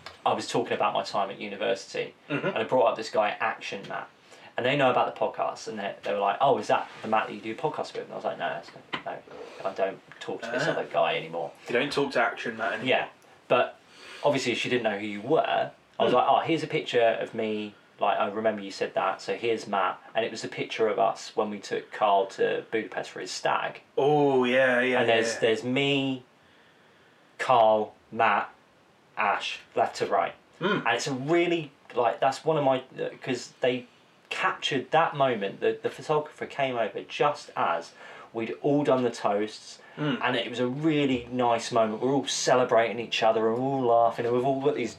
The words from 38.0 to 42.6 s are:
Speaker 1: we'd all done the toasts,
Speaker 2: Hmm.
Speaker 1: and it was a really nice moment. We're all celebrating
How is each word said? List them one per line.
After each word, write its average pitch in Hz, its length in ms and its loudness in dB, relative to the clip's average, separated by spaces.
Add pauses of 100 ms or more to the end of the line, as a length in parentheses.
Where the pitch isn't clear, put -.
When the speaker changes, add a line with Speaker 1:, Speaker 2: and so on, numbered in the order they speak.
Speaker 1:
we'd 113 200 -4 (100)
all 143 200 4
done 131 220 4
the 117 80 0
toasts, - 640 -4 (160)
Speaker 2:
Hmm. 147 260 -2
Speaker 1:
and 127 140 0
it 117 160 -4
was 120 80 -6
a 123 80 0
really 135 640 0
nice 120 400 0
moment. 110 320 2
We're 131 100 2
all 139 140 0
celebrating 120 720 2